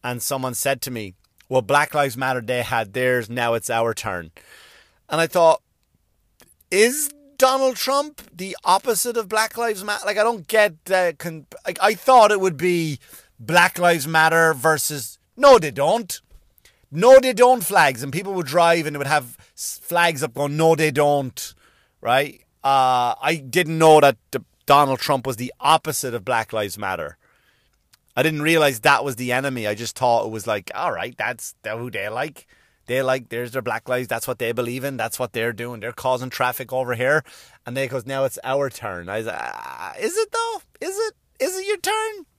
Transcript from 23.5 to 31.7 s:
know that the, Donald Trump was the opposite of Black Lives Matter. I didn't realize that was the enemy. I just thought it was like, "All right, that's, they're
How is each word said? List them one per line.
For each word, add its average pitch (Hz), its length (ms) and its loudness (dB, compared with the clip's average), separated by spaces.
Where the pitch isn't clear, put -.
know 156 240 8
that 143 160 6
the, 131 120 -6
Donald 139 340 4
Trump 131 280 -2
was 127 100 -6
the 120 220 -10
opposite 143 560 0
of 98 100 -8
Black 117 260 -4
Lives 104 260 -6
Matter. 92 400 -8
I 127 80 0
didn't 156 180 -2
realize 151 380 2
that 135 260 4
was 131 120 -6
the 123 140 -4
enemy. 131 360 -2
I 107 80 -2
just 113 200 -10
thought 117 300 0
it 110 60 -8
was 107 160 -10
like, 104 260 -6
"All 156 180 -6
right, 107 240 -10
that's, 123 460 -8
they're 110 160 -8